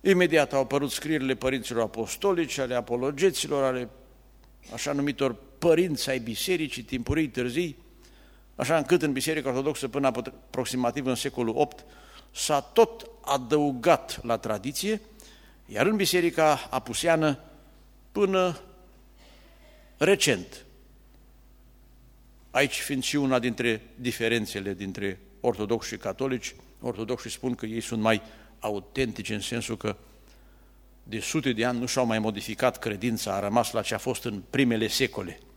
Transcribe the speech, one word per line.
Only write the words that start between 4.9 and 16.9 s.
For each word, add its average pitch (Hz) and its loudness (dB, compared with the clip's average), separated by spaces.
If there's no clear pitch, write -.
numitor 143 0
părinți 165 4
ai 131 0
bisericii, 127 -4
timpurii 135 -2
târzii, 127 -2
așa 151 2
încât 160 4
în 151 0
Biserica 139 -2
Ortodoxă, 135 -2
până 139 0
apro-, 120 -2
aproximativ 127 -2
în 127 0
secolul 117 -2
opt, - 0
s-a 143 0
tot - 2
adăugat 139 2
la 117 0
tradiție, 135 -4
iar 107 0
în 214 2
Biserica 165 2
Apuseană, 151 2